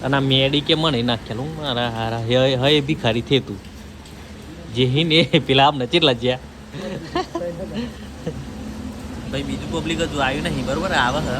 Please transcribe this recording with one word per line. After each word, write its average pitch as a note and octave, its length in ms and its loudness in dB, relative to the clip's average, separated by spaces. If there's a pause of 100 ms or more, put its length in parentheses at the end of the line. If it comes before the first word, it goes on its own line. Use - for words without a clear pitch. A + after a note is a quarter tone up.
અને C3+ 140 2
આ - 20 4
મેડી C3+ 420 4
કે D#3+ 140 2
મને D#3 260 2
નાખેલું, A#2+ 540 -2
મારા B2 340 -2
હારા, A2+ 300 -2
હે, B2+ 360 4
હે C#3+ 260 4
ભિખારી B2+ 400 0
થે B2+ 180 4
તું. G#2 180 -8 (1160)
જે B2+ 100 4
હી C3 180 4
ને E3 260 6 (180)
પેલા C3+ 200 6
આમને C3+ 200 2
ચેટલા D#3 260 4
જ્યા. B2 260 0 (3000)
ભાઈ, C3+ 120 -4
બીજું - 280 -6
પબ્લિક D#3+ 280 -4
હજુ D3+ 200 -2
આવ્યું C#3 240 0
નહીં, D3 220 -2
બરોબર? D#3 260 -2
આવે C3+ 280 2
હે. C3+ 200 -2